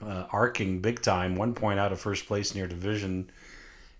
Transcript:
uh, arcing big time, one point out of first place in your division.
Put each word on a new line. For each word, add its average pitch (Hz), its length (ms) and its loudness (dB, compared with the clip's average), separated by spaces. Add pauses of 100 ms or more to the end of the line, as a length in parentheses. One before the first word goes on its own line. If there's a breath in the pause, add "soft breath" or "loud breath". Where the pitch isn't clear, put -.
uh, 92 240 -4
arcing 101 520 2
big 117 200 0
time, 92 360 2
one 117 160 2
point 104 260 2
out 98 140 2
of 90 80 -2
first 101 260 -2
place 104 240 0
in 104 60 -6
your 92 100 -2
division. 92 640 -2 (680 soft breath)